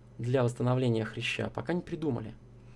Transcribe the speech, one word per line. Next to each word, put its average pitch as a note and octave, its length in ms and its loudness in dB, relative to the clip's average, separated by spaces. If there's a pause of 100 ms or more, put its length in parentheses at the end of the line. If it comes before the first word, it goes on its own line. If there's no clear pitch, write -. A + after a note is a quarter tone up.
(180)
для B2 260 2
восстановления A#2+ 640 2
хряща A2 480 -4
пока C#3+ 200 -2
не F3 80 0
придумали, C3 520 -4 (420)